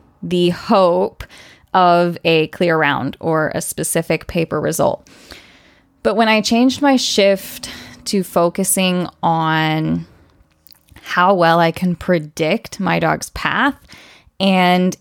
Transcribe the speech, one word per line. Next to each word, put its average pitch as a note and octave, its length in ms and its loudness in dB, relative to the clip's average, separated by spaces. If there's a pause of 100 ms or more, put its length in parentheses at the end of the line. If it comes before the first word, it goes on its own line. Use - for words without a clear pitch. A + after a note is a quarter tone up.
(220)
the F3 280 0
hope F#3 760 0 (500)
of F3 500 4
a D#3+ 240 2
clear E3 300 0
round C#3+ 420 -2
or D#3+ 340 -2
a - 60 -6
specific - 640 -4
paper D#3 340 -4
result. - 480 -2 (920)
But G#3+ 140 0
when A3+ 120 2
I A3 120 2
changed A#3+ 400 2
my C#4 160 4
shift - 720 0 (360)
to G3 160 0
focusing F3+ 880 0 (140)
on D#3+ 840 -2 (960)
how F3+ 320 2
well E3+ 260 4
I E3 100 2
can F3 260 -2
predict E3 840 -4
my E3+ 180 -2
dog's D#3+ 320 -4
path, - 480 -2 (640)
and F#3 600 2